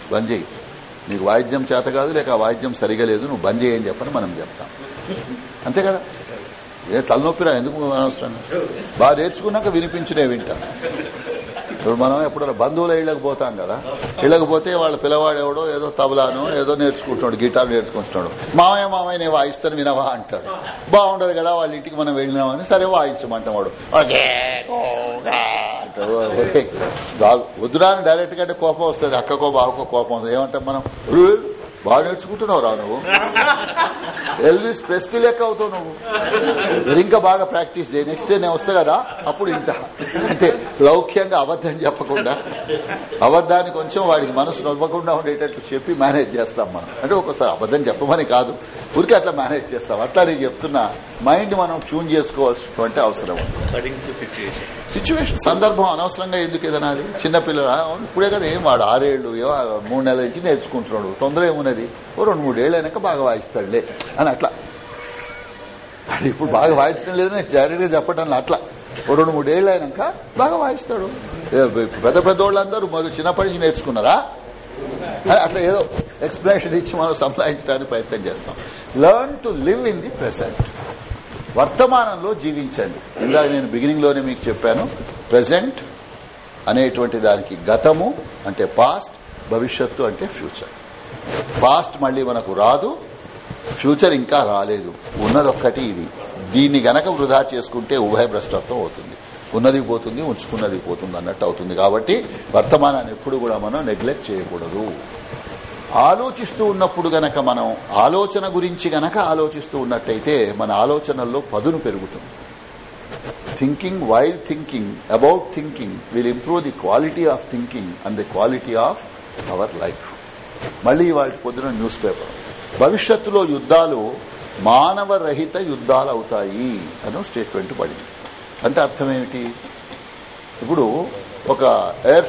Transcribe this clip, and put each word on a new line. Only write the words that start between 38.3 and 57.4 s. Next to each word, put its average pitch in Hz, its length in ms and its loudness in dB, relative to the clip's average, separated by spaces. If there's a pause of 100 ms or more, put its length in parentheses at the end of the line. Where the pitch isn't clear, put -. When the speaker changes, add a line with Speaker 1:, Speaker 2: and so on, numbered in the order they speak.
Speaker 1:
నేను 175 160 2
వస్తా 170 200 0
కదా 175 320 4 (220)
అప్పుడు 175 220 -2
ఇంట." 151 200 -2 (600)
అంటే - 380 4 (140)
లౌక్యంగా 180 580 6
అబద్ధం 165 300 -2
చెప్పకుండా, 147 680 -2 (840)
అబద్ధాన్ని 170 480 4
కొంచెం 160 360 -2
వాడికి 147 240 4
మనసు 139 320 0
నవ్వకుండా 160 500 0
ఉండేటట్టు 147 600 -4
చెప్పి 135 200 -4
మేనేజ్ 139 420 2
చేస్తాం 113 380 -2
మనం. 87 140 -10 (160)
అంటే 180 120 0
ఒక్కోసారి 147 360 0
అబద్ధం 113 260 0
చెప్పమని 143 460 0
కాదు, 123 320 2 (420)
ఊరికే 202 180 6
అట్లా 185 160 4
మేనేజ్ 131 420 -4
చేస్తాం. 113 280 -4
అట్లా 180 220 4
నేను 160 160 2
చెప్తున్నా, 131 540 -2 (300)
మైండ్ 185 320 4
మనం 170 240 0
ట్యూన్ 160 320 -4
చేసుకోవాల్సినటువంటి 131 880 0
అవసరం 101 360 0
ఉంది. - 220 -6
Speaker 2:
According 123 360 -4
to 131 180 -10
situation. - 800 -10
Speaker 1:
సిచ్యువేషన్, 311 560 0
సందర్భం. 196 380 4
అనవసరంగా 180 540 -2
ఎందుకు 165 300 -2
ఏదనాలి? 147 360 0
చిన్నపిల్లల 160 1000 0